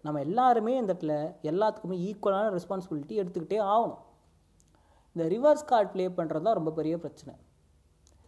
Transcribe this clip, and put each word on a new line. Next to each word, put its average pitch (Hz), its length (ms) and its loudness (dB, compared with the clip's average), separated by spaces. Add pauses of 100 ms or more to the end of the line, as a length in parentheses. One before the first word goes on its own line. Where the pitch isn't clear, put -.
நம்ம 151 180 -4
எல்லாருமே 233 580 2
இந்த 202 160 0
இடத்துல 156 420 -2 (100)
எல்லாத்துக்குமே 190 480 0
ஈக்குவலான 196 640 -2
ரெஸ்பான்சிபிலிட்டி 180 600 -8
எடுத்துக்கிட்டே 180 420 -4
ஆகணும். 208 380 2 (1160)
இந்த 165 220 -2
ரிவர்ஸ் 294 300 4
கார்டு 208 260 4
ப்ளே 185 160 -2
பண்றது 165 340 -4
தான் 220 120 2
ரொம்ப 160 180 -2
பெரிய 160 280 -2
பிரச்சனை. - 400 -14 (880)